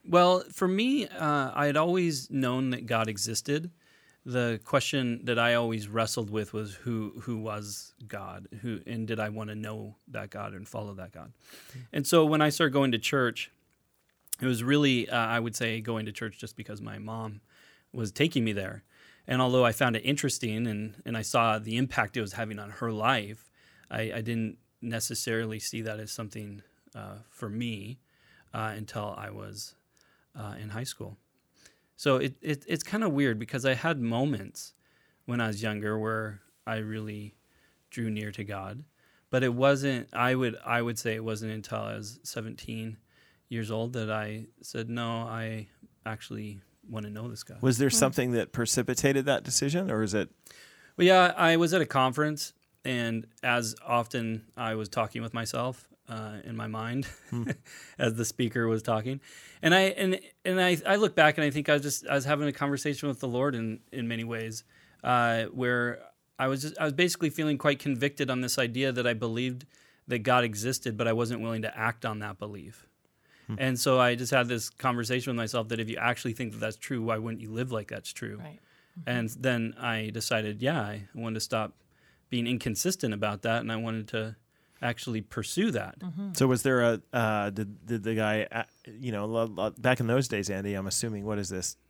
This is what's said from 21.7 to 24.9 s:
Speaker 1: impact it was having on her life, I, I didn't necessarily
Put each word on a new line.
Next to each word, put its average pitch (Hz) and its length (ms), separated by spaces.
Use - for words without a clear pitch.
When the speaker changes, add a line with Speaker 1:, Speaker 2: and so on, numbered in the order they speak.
Speaker 1:
impact 123 400
it 117 40
was 98 120
having 107 260
on 101 120
her 113 200
life, 110 580
I, 110 260
I 113 60
didn't 113 360
necessarily 113 800